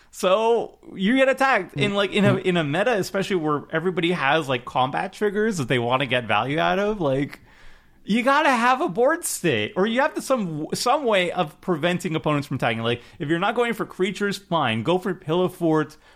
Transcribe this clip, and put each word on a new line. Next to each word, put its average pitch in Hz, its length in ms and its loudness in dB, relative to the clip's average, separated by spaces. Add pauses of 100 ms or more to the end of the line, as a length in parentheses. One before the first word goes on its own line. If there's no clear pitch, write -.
(120)
So 220 680 2 (160)
you 196 220 2
get 269 140 4
attacked. 262 480 0
And, 202 180 0
like, 202 160 0
in 196 140 2
a, 196 120 6
in 180 200 0
a 165 60 2
meta, 156 320 0
especially 190 420 -2
where 151 340 0
everybody 170 400 0
has, 151 380 0
like, 127 160 -2
combat 151 480 -2
triggers 208 440 -2
that 131 100 -2
they 127 120 2
wanna 127 260 0
get 123 200 -2
value 113 340 0
out 175 200 2
of, 208 220 -2
like, 139 380 -2 (680)
you 226 160 2
gotta 285 280 4
have 247 300 2
a 359 60 0
board 277 380 0
state, 110 500 -2
or 185 120 2
you 226 120 0
have 302 140 0
to - 80 -6
some, 180 520 -2
some 254 320 0
way 190 260 2
of 165 280 -4
preventing 175 560 -2
opponents 147 320 0
from 139 100 -4
attacking. 113 260 -2
Like, 120 180 0 (180)
if 143 100 -6
you're 170 100 0
not 214 160 -2
going 233 180 0
for - 120 -4
creatures, 202 520 -4
fine, 123 460 -2
go 175 160 0
for 185 140 -6
Pillow 175 360 -2
Fort, 156 480 0 (180)